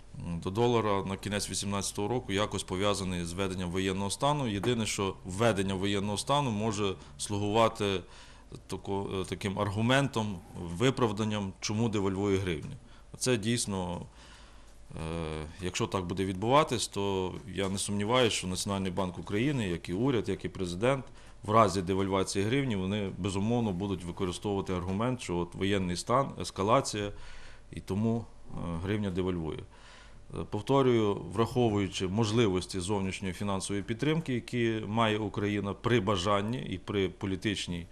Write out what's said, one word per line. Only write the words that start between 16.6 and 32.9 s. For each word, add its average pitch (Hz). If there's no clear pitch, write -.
то 95
я 95
не 95
сумніваюся, 104
що -
Національний 95
банк 90
України, 113
як 85
і 87
уряд, 113
як 95
і 92
президент, 95
в 101
разі 101
девальвації 95
гривні, 127
вони, 95
безумовно, 107
будуть 90
використовувати 92
аргумент, 95
що -
от 87
воєнний 95
стан, 120
ескалація, 104
і -
тому, 113
е, -
гривня 104
девальвує. 90
Е, -
повторюю, 117
враховуючи 104
можливості 104
зовнішньої 95